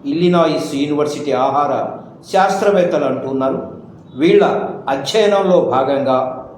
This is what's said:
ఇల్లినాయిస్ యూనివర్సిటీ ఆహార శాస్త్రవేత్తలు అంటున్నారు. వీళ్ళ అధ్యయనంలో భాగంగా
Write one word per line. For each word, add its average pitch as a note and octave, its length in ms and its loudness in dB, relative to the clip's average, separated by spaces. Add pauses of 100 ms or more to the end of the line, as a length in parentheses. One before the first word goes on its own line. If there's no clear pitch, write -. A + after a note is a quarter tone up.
ఇల్లినాయిస్ D#3+ 680 0
యూనివర్సిటీ D3 560 -2
ఆహార C3+ 540 0 (480)
శాస్త్రవేత్తలు F#3+ 720 2
అంటున్నారు. C3 600 -4 (480)
వీళ్ళ E3 540 2 (200)
అధ్యయనంలో F#3+ 720 2
భాగంగా C3 960 -2